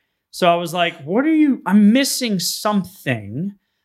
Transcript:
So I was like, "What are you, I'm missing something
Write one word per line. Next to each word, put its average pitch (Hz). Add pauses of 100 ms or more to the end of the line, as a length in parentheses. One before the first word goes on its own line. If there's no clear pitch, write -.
(320)
So 175
I 170
was 170
like, 170
"What 208
are 320
you, 294
I'm 202
missing 247
something 170 (300)